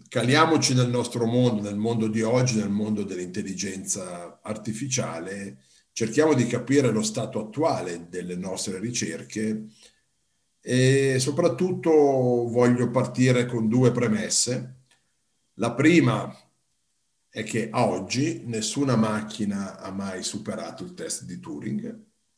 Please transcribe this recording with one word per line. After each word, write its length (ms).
caliamoci 680
nel 140
nostro 380
mondo, 360
nel 140
mondo 320
di 120
oggi, 360
nel 120
mondo 360
dell'intelligenza 1400
artificiale, 1200
cerchiamo 420
di 140
capire 420
lo 120
stato 360
attuale 680
delle 260
nostre 460
ricerche 840
e 600
soprattutto 720
voglio 1000
partire 560
con 220
due 240
premesse. 880
La 200
prima 640
è 100
che 260
a 160
oggi 580
nessuna 500
macchina 840
ha 120
mai 320
superato 640
il 80
test 320
di 160
Turing. 580